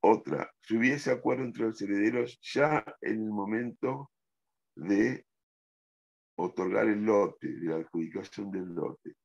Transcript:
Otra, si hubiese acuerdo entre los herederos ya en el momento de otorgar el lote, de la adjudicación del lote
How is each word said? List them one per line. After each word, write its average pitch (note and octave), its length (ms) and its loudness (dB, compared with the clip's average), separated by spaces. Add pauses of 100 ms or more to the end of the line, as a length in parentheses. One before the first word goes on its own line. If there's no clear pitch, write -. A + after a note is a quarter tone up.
Otra, F2+ 500 2 (100)
si A2 160 -2
hubiese C3 340 2
acuerdo B2+ 340 0
entre A2+ 200 -4
los A2 180 -2
herederos A2 580 0
ya C#3+ 440 0 (160)
en A2 240 -2
el G#2+ 60 -4
momento A#2 800 -4 (680)
de G2+ 500 2 (1080)
otorgar F#2 500 0
el G#2+ 180 2
lote, G2+ 440 2
de E2 180 -6
la D#2+ 100 0
adjudicación E2+ 760 -6
del F#2 240 -8
lote - 500 -8